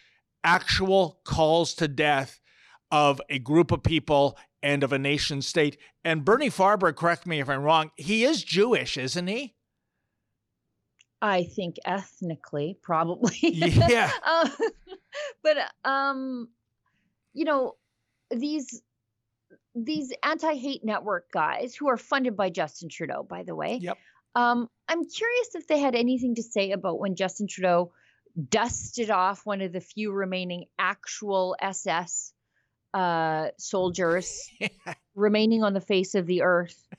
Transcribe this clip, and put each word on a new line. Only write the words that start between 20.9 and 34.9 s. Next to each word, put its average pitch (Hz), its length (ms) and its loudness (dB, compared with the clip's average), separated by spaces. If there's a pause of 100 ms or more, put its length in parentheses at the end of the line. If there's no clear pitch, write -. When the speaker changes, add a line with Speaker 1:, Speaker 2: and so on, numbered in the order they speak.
Speaker 2:
guys 160 440 -2
who 285 140 -2
are 233 80 2
funded 254 380 -2
by 190 140 0
Justin 165 400 -6
Trudeau, 143 340 -8
by 180 200 -12
the 175 120 -10
way. 165 260 -4
Speaker 1:
Yep. 175 160 -8 (380)
Speaker 2:
Um, 240 340 2 (180)
I'm 330 180 -2
curious 466 500 -2
if 330 120 -12
they 302 120 2
had 269 160 2
anything 240 400 2
to 226 80 -4
say 196 280 -2
about 185 280 -4
when 190 160 -2
Justin 190 320 -4
Trudeau 175 440 2 (580)
dusted 226 600 -2
off 190 360 0
one 202 160 -4
of 180 120 -6
the 180 60 -4
few 208 320 -8
remaining 185 540 -4 (120)
actual 190 800 -2
S 190 280 -6
S, 170 460 -4 (600)
uh, 165 640 0
soldiers 180 920 -2 (320)
Speaker 1:
<laughs> - 340 -16